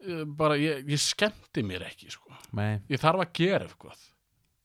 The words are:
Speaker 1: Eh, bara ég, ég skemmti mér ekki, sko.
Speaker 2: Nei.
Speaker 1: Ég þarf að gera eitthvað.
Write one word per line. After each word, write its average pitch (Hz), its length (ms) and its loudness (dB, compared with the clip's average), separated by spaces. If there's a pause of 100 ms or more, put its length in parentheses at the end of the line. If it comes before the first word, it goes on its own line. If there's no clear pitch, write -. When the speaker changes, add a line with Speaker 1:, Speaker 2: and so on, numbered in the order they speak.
Speaker 1:
Eh, 175 220 -6
bara 151 320 2
ég, 143 320 0
ég 147 120 2
skemmti - 600 0
mér 92 220 -4
ekki, - 260 -14
sko. - 220 -18 (220)
Speaker 2:
Nei. 107 320 0
Speaker 1:
Ég 135 160 -2
þarf 165 180 4
að 180 140 -4
gera 165 340 2
eitthvað. - 320 -20 (640)